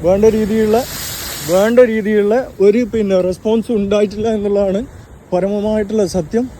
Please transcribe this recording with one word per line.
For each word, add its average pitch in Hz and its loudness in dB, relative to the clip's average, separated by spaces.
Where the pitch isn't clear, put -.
വേണ്ട 196 4
രീതിയിലുള്ള, 214 0
വേണ്ട 220 4
രീതിയിലുള്ള 208 0
ഒരു 208 4
പിന്നെ 208 0
റെസ്പോൺസ് 214 -2
ഉണ്ടായിട്ടില്ല 208 -2
എന്നുള്ളതാണ് 202 -2
പരമമായിട്ടുള്ള 208 -2
സത്യം. 214 -2